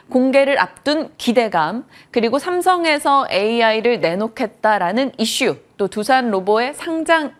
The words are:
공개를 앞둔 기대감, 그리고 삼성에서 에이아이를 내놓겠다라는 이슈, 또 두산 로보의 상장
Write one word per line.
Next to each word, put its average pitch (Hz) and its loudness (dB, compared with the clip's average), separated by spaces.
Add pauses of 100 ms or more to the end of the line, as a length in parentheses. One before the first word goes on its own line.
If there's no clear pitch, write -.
공개를 262 2
앞둔 285 -2
기대감, 214 0 (280)
그리고 233 0
삼성에서 339 0
에이아이를 220 0
내놓겠다라는 214 -2
이슈, 220 -2 (180)
또 196 -2
두산 240 0
로보의 214 0
상장 320 -2